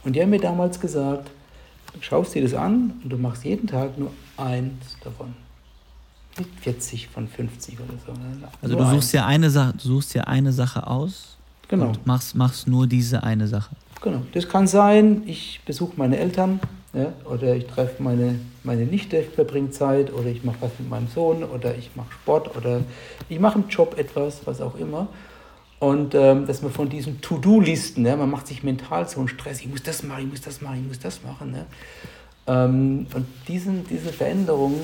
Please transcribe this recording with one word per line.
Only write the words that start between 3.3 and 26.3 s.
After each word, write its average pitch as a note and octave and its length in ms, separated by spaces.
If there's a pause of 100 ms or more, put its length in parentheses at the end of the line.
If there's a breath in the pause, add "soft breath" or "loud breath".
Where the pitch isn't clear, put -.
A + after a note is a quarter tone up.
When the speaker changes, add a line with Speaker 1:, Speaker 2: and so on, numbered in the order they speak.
Speaker 1:
jeden G#3 220
Tag C3+ 320
nur C#3 140 (240)
eins B2+ 680
davon.“ A#2+ 320 (1040)
Nicht F3+ 120 (100)
vierzig - 480
von A2+ 180
fünfzig A#2 540
oder B2 140 (120)
so, B2 60
ne? B2+ 360 (140)
Speaker 2:
Also B2 140
Speaker 1:
Nur C3 80
Speaker 2:
du B2+ 80
suchst C#3 140
Speaker 1:
eins. - 40
Speaker 2:
dir C3 160
eine D3+ 240
Sache, C3+ 220
du - 160
suchst C3+ 260
dir - 140
eine C3+ 240
Sache B2+ 340
aus D3+ 500 (300)
Speaker 1:
Genau. F3 220
Speaker 2:
und A2+ 180
machst, B2+ 300
machst B2+ 320
nur B2+ 180
diese A#2+ 380
eine A2 240
Sache. G#2 260 (260)
Speaker 1:
Genau. D3 220 (120)
Das F3 140
kann G3 200
sein, G#3 580
ich - 400
besuche F3 300
meine C3+ 200
Eltern, F#3+ 440 (320)
ja, C#3 200 (120)
oder B2 320
ich A#2+ 100
treffe - 380
meine, A#2+ 340 (240)
meine A#2+ 220
Nichte, D#3+ 400
verbringe C#3 480
Zeit, C#3 400
oder A#2+ 140
ich A#2+ 180
mach A#2+ 160
was A#2+ 180
mit B2 100
meinem A#2 200
Sohn, E3 340
oder A#2+ 340
ich - 200
mach A#2+ 160
Sport, - 440
oder B2 260 (460 loud breath)
ich E3 120
mach G#3+ 160
im G3+ 120
Job - 300
etwas, C#3+ 460
was C3 160
auch B2+ 160
immer. D#3 320 (720 loud breath)
Und, C#3+ 340
ähm, C#3 320